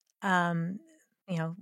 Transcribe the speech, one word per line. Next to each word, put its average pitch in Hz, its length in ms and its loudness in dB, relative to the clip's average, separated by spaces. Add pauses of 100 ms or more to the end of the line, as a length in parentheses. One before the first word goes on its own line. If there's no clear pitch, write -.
(220)
um, 175 560 2 (480)
you 175 120 -4
know, 165 240 -4